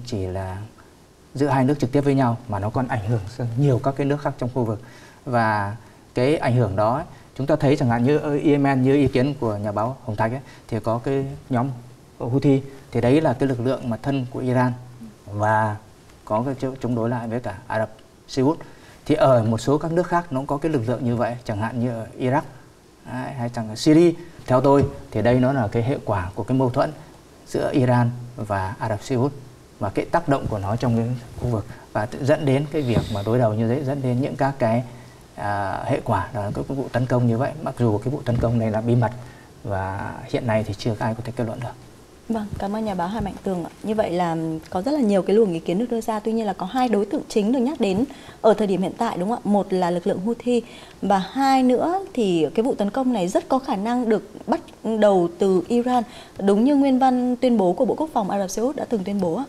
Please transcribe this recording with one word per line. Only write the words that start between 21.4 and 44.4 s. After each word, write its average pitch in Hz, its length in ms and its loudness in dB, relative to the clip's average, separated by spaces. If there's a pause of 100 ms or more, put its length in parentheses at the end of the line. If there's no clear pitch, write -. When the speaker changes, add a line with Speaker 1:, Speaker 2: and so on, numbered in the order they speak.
Speaker 1:
chẳng 107 140 -6
hạn 113 220 -4
như 123 100 0
ở 113 180 -8 (120)
Iraq, 127 220 2 (640)
đấy, 131 280 -8
hay 120 200 -4
chẳng 113 140 -6
hạn 107 80 -10
Syria. 165 360 6 (340)
Theo 127 160 4
tôi 139 240 6 (260)
thì 110 100 -2
đây 123 180 4
nó 127 140 2
là 120 140 0
cái 117 160 0
hệ 135 220 -2
quả 95 300 -4
của 113 80 -6
cái 131 140 0
mâu 131 120 2
thuẫn 147 220 0 (560)
giữa - 260 -2
Iran 123 360 4 (260)
và 98 440 -4
Ả 117 100 -4
Rập - 140 -4
Xê 135 120 -2
Út 131 160 0 (480)
và 98 100 -4
cái - 160 -4
tác 170 240 0
động 139 200 0
của 107 100 -4
nó 98 160 -2
trong 120 220 0
cái 117 100 0 (320)
khu 123 80 -4
vực 110 180 -2 (280)
và 107 140 -2 (140)
dẫn 147 240 2
đến 139 260 2
cái 156 100 0
việc 117 200 2 (120)
mà 101 120 -4
đối 117 140 2
đầu 110 140 2
như 113 140 0
thế, 135 160 0
dẫn 135 180 -4
đến 123 200 0
những 147 140 -4
các 139 240 0
cái, 117 240 2 (520)
à, 101 500 -4
hệ 131 180 -2
quả 98 300 -2
đó 107 80 -4
là 101 140 -6
cái, 135 120 -4
cái 135 100 -6
vụ 131 140 -4
tấn 123 140 0
công 123 220 2
như 113 100 2
vậy. 151 140 -2 (100)
Mặc 135 180 -6
dù 110 180 4
cái 123 120 -4
vụ 143 160 -4
tấn 117 120 0
công 120 220 2
này 110 120 0
là 107 100 -2
bí 117 140 2
mật 117 160 4 (520)
và 98 500 -6 (160)
hiện 131 180 -2
nay 110 200 2
thì 107 60 -6
chưa 110 260 -4
có 131 60 -2
ai 110 100 -2
có 117 100 -8
thể - 100 -8
kết 123 80 -2
luận 110 160 -6
được. - 300 -12 (400)
Speaker 2:
Vâng, 220 160 -2 (140)
cảm 202 160 -4
ơn 220 100 -4
nhà 196 100 -4
báo 175 120 -2
Hà 214 140 -6
Mạnh 190 120 -6 (100)
Tường 180 200 -2
ạ. - 60 -10 (140)
Như 214 120 -2
vậy 214 160 0
là 170 260 0 (320)